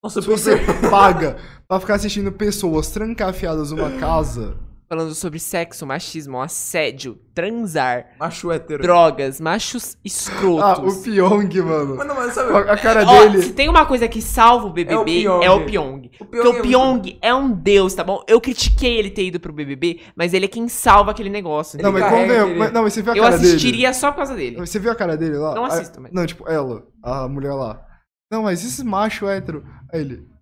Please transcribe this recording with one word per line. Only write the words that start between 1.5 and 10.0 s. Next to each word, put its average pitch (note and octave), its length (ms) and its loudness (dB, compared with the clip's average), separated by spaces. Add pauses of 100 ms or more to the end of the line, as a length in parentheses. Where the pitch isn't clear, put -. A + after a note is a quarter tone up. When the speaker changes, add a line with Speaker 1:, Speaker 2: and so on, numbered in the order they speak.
Speaker 2:
pra F#3 120 0
ficar G3+ 160 -2
assistindo G3+ 360 -4
pessoas G3 600 -2
trancafiadas F#3 800 -6
numa - 260 -6
casa. B2+ 600 -2 (320)
Speaker 3:
Falando D#3+ 240 -4
sobre D#3 240 -8
sexo, E3+ 480 -8
machismo, C#3 560 -8
assédio, C3+ 760 -6 (180)
transar, E3 840 -4
Speaker 1:
Macho E3 360 -8
hétero. D3+ 280 -6
Speaker 3:
drogas, D#3+ 560 4
machos F#3 640 -6